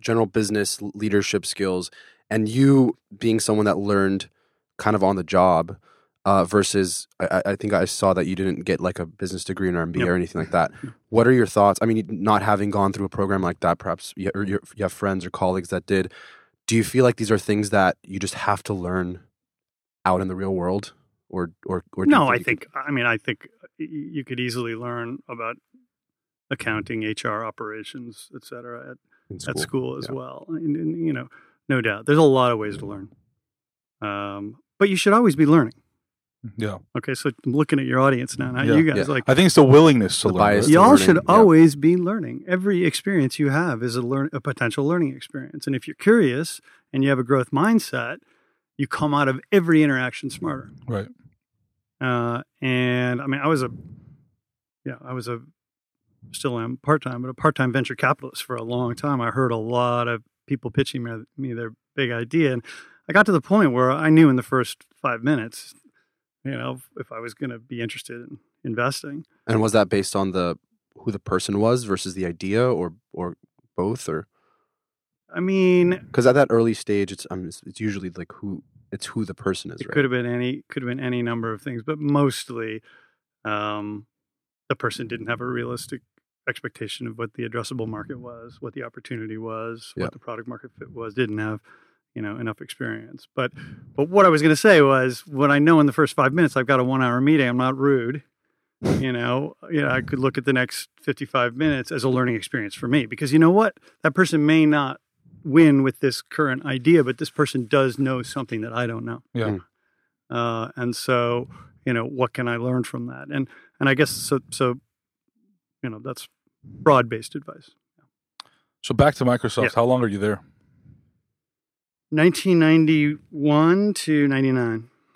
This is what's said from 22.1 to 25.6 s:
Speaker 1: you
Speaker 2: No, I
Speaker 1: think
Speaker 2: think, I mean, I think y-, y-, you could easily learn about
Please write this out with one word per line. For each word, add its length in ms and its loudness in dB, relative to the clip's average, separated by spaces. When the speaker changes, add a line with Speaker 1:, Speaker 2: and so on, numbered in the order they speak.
Speaker 1:
you 80 4
Speaker 2:
No, 100 4
I 80 2
Speaker 1:
think 80 -6
Speaker 2:
think, 120 -18
I 160 -10
mean, 140 -2
I 140 0
think 300 -8
y-, 120 -10
y-, 220 -12
you 120 -8
could 160 -8
easily 340 -6
learn 440 -10
about 280 -10